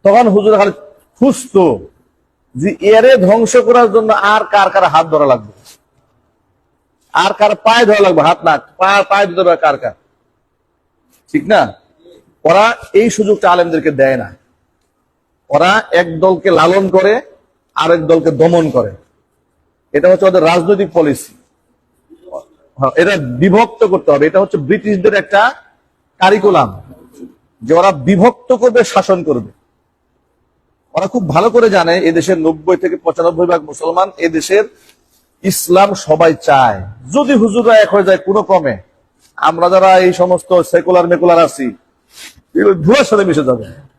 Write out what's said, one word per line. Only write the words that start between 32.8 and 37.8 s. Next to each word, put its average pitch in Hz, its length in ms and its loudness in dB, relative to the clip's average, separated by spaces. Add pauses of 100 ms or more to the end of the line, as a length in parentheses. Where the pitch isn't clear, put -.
পঁচানব্বই 170 500 -2
ভাগ 170 160 -2
মুসলমান, 170 540 -6
এদেশের 170 460 -2 (800)
ইসলাম 190 500 0
সবাই 156 480 0
চায়। 123 400 0 (300)
যদি 277 220 0
হুজুররা 220 440 2
এক 208 120 4